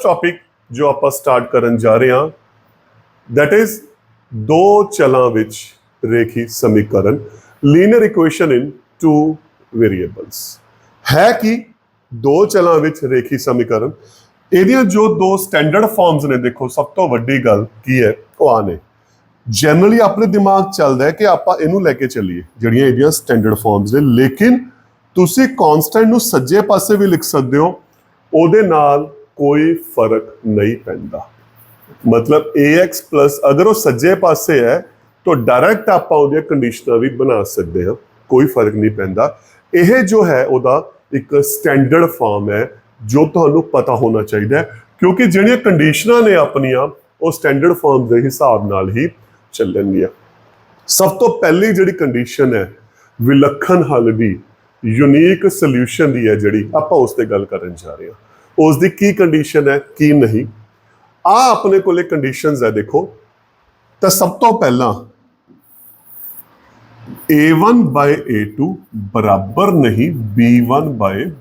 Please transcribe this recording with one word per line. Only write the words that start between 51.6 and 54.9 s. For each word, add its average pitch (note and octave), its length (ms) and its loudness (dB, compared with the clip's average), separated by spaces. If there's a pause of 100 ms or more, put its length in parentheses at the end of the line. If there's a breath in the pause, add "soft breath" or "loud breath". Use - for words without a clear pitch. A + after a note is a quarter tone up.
ਜਿਹੜੀ F#3 180 0
ਕੰਡੀਸ਼ਨ B2+ 640 -2
ਹੈ G2 180 -6 (480 soft breath)
ਵਿਲੱਖਣ C#3 600 2
ਹੱਲ B2 280 0
ਦੀ, G#2+ 280 -2 (460)
ਯੂਨੀਕ D3 600 2